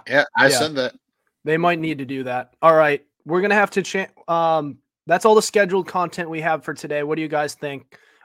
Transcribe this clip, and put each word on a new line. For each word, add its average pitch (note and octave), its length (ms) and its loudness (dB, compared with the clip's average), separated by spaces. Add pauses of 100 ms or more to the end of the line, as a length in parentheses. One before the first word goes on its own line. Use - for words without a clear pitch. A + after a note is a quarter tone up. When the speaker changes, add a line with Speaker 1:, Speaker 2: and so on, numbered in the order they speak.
Speaker 1:
Yeah, C#3+ 180 2 (100)
I B2+ 120 4
Speaker 2:
Yeah. C3+ 100 4
Speaker 1:
said D3+ 180 -2
that. B2+ 200 -6 (480)
Speaker 2:
They D#3 140 -2
might E3+ 220 0
need D#3 200 -6
to C3+ 60 -8
do C3 180 -8
that. B2 380 -8
All D#3+ 140 6
right, D3 300 2 (200)
we're F3 160 -2
gonna G3+ 140 2
have G3+ 160 2
to G3 100 -2
cha-, F#3+ 260 -4 (200)
um, D#3+ 520 0 (260)
that's F3 200 2
all A3 100 8
the A3 60 6
scheduled G3 460 0
content E3+ 420 -6
we D#3+ 120 -8
have D#3+ 220 -2
for D#3+ 100 -8
today. D3 300 -6
What D3+ 120 -4
do D#3 60 -6
you D#3 60 -6
guys D3 280 -4
think? C#3 420 -12 (280)